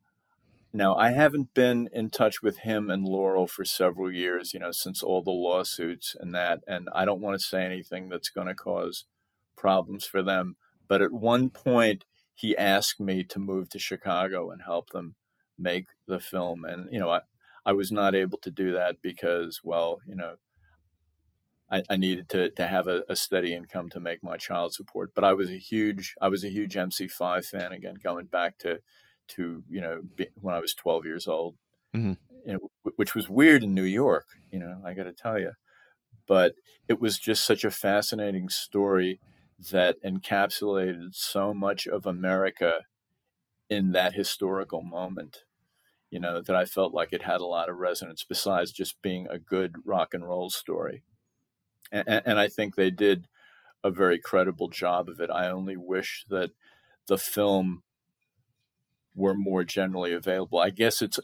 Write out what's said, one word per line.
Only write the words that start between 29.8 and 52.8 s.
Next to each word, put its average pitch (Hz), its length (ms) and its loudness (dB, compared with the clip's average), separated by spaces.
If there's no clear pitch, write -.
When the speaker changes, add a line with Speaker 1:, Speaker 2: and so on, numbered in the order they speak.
Speaker 1:
know, 82 180 -6
be-, 92 140 -4
when 95 140 -4
I 85 60 -2
was 85 120 -4
twelve 82 320 0
years 80 240 -6
old, 82 280 -2
Speaker 2:
Mm-hmm. 110 200 0
Speaker 1:
you 107 80 -6
know, 95 40 -4
w-, - 140 -6
which - 180 0
was 107 140 -4
weird 139 340 8
in 101 120 0
New 95 100 2
York, 98 400 2
you 95 80 -8
know, 90 240 -10
I 90 120 -10
gotta 92 180 -8
tell 110 260 -4
you. 90 140 -4
But 92 280 6
it 110 100 2
was 110 200 0
just - 260 0
such 110 200 2
a 104 60 0
fascinating 101 800 0
story 95 720 2
that 90 340 4
encapsulated 95 1120 0
so 101 380 -2
much 98 340 -2
of 90 200 -4
America 92 800 0
in 95 240 0
that 90 220 2
historical 95 680 -2
moment, 90 560 -10
you 87 100 -8
know, 87 200 -2
that 92 140 0
I 92 100 4
felt 92 300 0
like 85 180 -2
it 87 100 -4
had 90 180 0
a 90 60 -6
lot 85 220 -2
of 87 80 -6
resonance 90 500 -4
besides 90 440 0
just - 320 -8
being 92 260 -4
a 87 100 -8
good 90 460 -2
rock 92 300 0
and 87 100 -8
roll 90 240 -4
story. - 540 -6
And, 104 160 -2
and, 110 180 2
and 107 140 4
I 104 100 6
think 104 280 -4
they 95 140 4